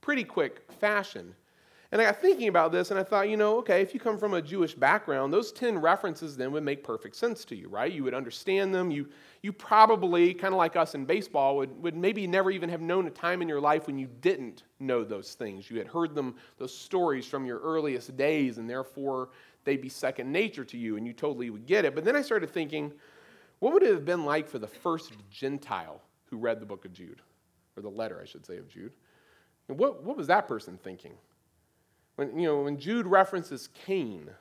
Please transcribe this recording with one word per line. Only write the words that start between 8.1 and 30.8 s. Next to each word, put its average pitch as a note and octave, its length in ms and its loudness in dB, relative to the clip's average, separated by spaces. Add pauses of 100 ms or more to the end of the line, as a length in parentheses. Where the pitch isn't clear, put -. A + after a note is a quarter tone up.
understand F#3+ 580 -2
them. F3+ 160 0
You, C#3+ 180 -4 (360)
you G3 100 -6
probably, F#3 800 6
kinda F#3+ 240 0
like E3 180 4
us E3 200 2
in C#3 100 -4
baseball, C#3+ 520 2
would, C3+ 260 -6
would E3+ 120 -2
maybe G3 300 -2
never F#3+ 240 2
even F3+ 200 -4
have E3+ 120 -6
known F3 240 0
a D3+ 60 -6
time F3 320 -4
in E3+ 40 -4
your D3 140 -2
life D3+ 240 2
when C#3 140 -6
you C3 80 -6 (140)
didn't C#3 420 0 (160)
know C3 240 0
those G#2 320 -10
things. G2 340 -10
You A#2 80 -8
had G#2+ 80 -6
heard E3 300 -4
them, C3 180 -4 (240)
those B2+ 180 -10
stories D#3 520 -2
from C3+ 180 -6
your A#2+ 140 -6
earliest D3 580 -4
days, C#3 400 2
and A2+ 100 -8
therefore C3 640 -6 (340)
they'd C#3+ 160 0
be C3 80 -10
second C3 440 -6
nature E3 340 -2
to B2 140 -14
you, A2+ 180 -4
and A2 80 -6
you A#2+ 80 -10
totally B2 380 -6
would G#2+ 160 -14
get F#3 180 4
it. C3+ 80 2
But D#3 120 -4
then B3 100 4
I C#4+ 80 2
started G3+ 260 0
thinking, D3+ 420 -4 (680)
what B3 120 2
would G4 120 8
it A#3 100 6
have D#3 100 0
been E3+ 220 0
like D3 240 0
for C#3 80 -10
the G#2+ 100 -6
first - 460 -4 (160)
Gentile G#2+ 720 -6 (240)
who A#2+ 120 -12
read A2+ 220 0
the G#2+ 60 -14
book G2+ 200 -14
of F#2 60 -16
Jude, F2+ 300 -20 (560)
or G2+ 60 -14
the G#2 60 -8
letter, G#2 300 -6
I F2+ 60 -14
should - 220 -20
say, F2+ 100 -12
of F#2 100 -16
Jude? F#2+ 260 -16 (760)
And C#3 80 -8
what, A#3 260 0
what C4 140 -8
was E3 80 -6
that F#3 220 2
person G#2+ 360 -10